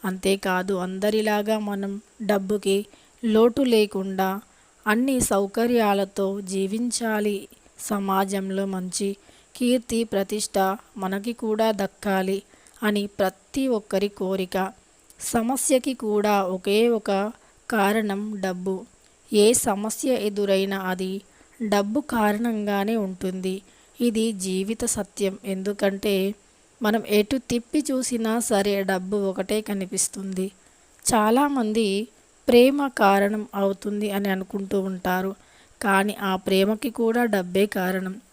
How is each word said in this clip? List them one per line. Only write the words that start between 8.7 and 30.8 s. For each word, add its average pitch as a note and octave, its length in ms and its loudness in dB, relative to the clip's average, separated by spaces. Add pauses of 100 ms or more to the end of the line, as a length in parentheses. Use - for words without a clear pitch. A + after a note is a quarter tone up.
కీర్తి A#3+ 500 0
ప్రతిష్ట G#3 540 -2 (440)
మనకి G3+ 320 -4
కూడా A3 380 0
దక్కాలి F#3+ 640 -2 (460)
అని G#3 200 2 (160)
ప్రతి G3 500 -2
ఒక్కరి G3+ 500 0
కోరిక. F#3+ 380 -2 (640)
సమస్యకి B3+ 840 0
కూడా G#3 320 2 (220)
ఒకే G3+ 220 0 (100)
ఒక A3 220 0 (580)
కారణం G#3 520 0 (240)
డబ్బు. F#3 300 -2 (580)
ఏ G#3 140 6 (180)
సమస్య A3 460 -2 (160)
ఎదురైనా G3 520 0 (120)
అది F#3 220 -4 (480)
డబ్బు G#3 400 0 (140)
కారణంగానే G#3 800 0 (120)
ఉంటుంది. F#3 480 -6 (440)
ఇది A3 280 2 (180)
జీవిత F#3+ 400 -2
సత్యం. G3+ 500 -2 (100)
ఎందుకంటే G3 680 -2 (680)
మనం A3 260 2
ఎటు G#3 280 2
తిప్పి B3 560 -2
చూసినా A#3 460 0
సరే G3+ 440 2
డబ్బు F#3+ 340 -2
ఒకటే G3 440 -2
కనిపిస్తుంది. F#3+ 920 -4 (640)